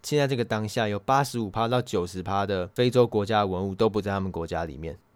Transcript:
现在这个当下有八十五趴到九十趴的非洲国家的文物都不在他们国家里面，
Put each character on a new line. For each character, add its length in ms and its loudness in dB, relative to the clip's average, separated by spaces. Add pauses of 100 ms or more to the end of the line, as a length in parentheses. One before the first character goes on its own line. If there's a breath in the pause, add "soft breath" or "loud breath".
现 160 -2
在 100 4
这 80 0
个 80 0
当 240 -2
下 200 -2
有 100 -2
八 260 2
十 140 -4
五 100 -2
趴 200 -2
到 120 2
九 280 -2
十 160 -8
趴 200 0
的 260 -2
非 200 2
洲 160 6
国 180 0
家 180 2
的 60 2
文 220 -2
物 60 -4
都 120 4
不 140 2
在 80 -4
他 100 -2
们 120 -4
国 160 -6
家 180 -4
里 100 -12
面， 220 -10 (180)